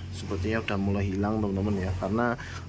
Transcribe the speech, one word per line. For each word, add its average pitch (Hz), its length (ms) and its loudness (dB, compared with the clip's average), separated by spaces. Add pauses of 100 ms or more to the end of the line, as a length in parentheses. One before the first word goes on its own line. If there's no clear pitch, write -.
(120)
sepertinya 104 500 0
udah 104 160 -2
mulai 98 320 2
hilang, 104 300 2
teman-teman 98 400 2
ya. 92 160 0
Karena, 117 400 2 (320)